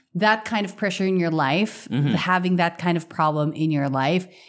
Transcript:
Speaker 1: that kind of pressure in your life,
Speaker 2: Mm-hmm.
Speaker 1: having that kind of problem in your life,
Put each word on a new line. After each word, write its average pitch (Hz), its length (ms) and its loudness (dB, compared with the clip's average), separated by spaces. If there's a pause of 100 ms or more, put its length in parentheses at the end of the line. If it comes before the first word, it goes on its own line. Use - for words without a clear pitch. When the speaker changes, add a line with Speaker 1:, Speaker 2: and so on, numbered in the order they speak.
(160)
Speaker 1:
that 214 260 2
kind 214 240 -4
of 190 80 -10
pressure 190 320 -2
in 190 160 2
your 170 80 0
life, 160 640 0
Speaker 2:
Mm-hmm. 127 240 2
Speaker 1:
having 180 400 2
that 170 240 0
kind 170 160 0
of 165 160 -6
problem 151 400 0
in 156 160 -2
your 139 240 0
life, 151 320 0 (240)